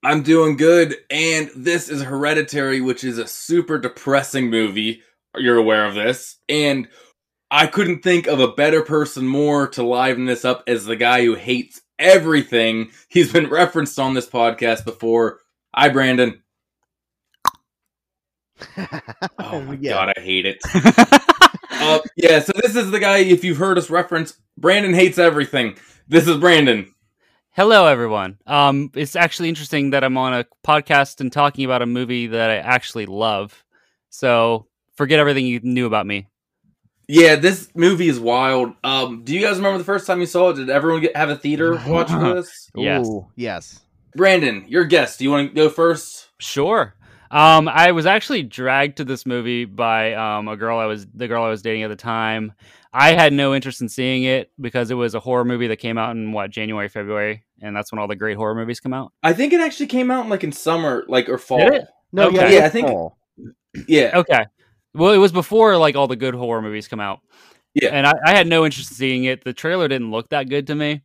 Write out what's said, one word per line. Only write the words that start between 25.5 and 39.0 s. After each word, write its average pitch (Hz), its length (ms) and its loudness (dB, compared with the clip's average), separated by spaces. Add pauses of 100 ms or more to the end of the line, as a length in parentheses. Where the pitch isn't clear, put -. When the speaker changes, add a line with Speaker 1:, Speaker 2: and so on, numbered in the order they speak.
Speaker 1:
This 156 220 4
is 156 80 2
Brandon. 143 560 2 (580)
Speaker 3:
Hello, 202 360 6
everyone. 107 500 0 (100)
Um, 143 480 0
it's 147 220 -6
actually 170 320 -2
interesting 147 400 -4
that 139 120 0
I'm 131 160 -2
on 131 160 -2
a 120 120 -4 (200)
podcast 147 540 0
and 131 100 -6
talking 139 360 -2
about 127 160 0
a 120 40 -2
movie 120 420 -4
that 113 220 -2
I 107 80 -2
actually 113 480 -4
love. 104 600 -6 (460)
So, 117 560 0 (280)
forget 147 240 0
everything 143 260 0
you 120 160 -4
knew 123 240 -2
about 107 220 -2
me. 98 220 -8 (800)
Speaker 1:
Yeah, 156 260 8
this 180 400 -2
movie 175 320 2
is 127 120 -2
wild. 123 540 -2 (120)
Um, 127 400 -4